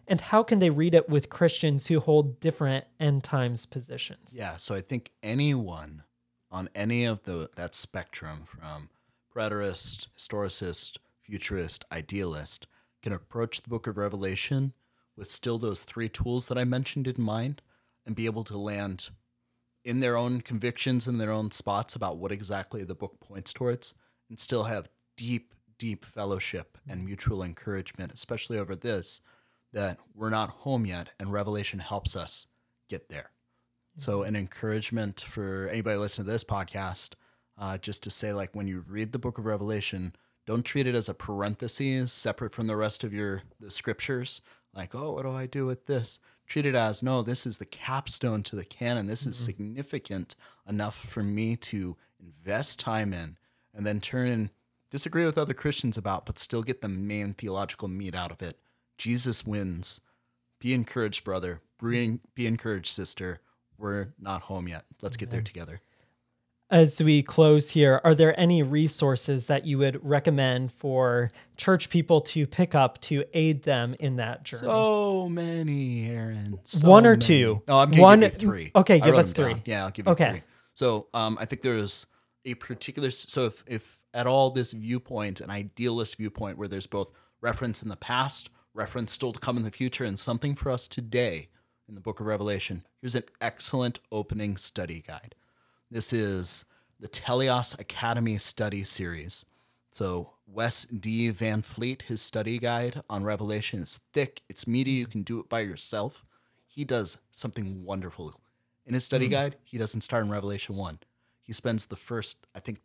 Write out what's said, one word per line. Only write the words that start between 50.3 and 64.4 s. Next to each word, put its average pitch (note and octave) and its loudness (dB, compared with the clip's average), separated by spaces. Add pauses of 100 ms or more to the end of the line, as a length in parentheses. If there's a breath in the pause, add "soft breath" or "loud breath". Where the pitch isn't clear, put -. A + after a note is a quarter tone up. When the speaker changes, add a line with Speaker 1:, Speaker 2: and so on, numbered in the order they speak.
Speaker 2:
enough G#2 -4 (100)
for A2+ -6
me G#2+ -2
to F#2+ -6 (240)
invest F2+ -6
time A2 -2
in," E2 -10 (360)
and G#2 -6
then G#2 -2
turn B2+ -2
and A2+ -2 (420)
disagree E3 0
with D#3 2
other D3 0
Christians B2+ -2
about, G2 -4
but - -6
still - -4
get B2 -6
the G2+ -6
main G2+ -4
theological G2 -6
meat F#2+ -8
out F2 -6
of F2+ -16
it. E2+ -10 (380)
Jesus A#2+ -2
wins. F#2+ -4 (580)
Be B2+ 0
encouraged, A#2 -2
brother. F2+ -4 (180)
Bring, A#2 0 (160)
be A#2+ -2
encouraged, A2+ -2
sister. F2+ -6 (380)
We're G2+ -4
not F#2+ -8